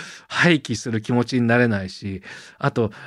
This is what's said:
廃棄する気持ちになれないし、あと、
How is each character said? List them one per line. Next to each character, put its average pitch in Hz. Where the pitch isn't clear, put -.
廃 160
棄 117
す -
る 110
気 110
持 123
ち 123
に 117
な 120
れ 123
な 101
い 95
し、 98
あ 139
と、 110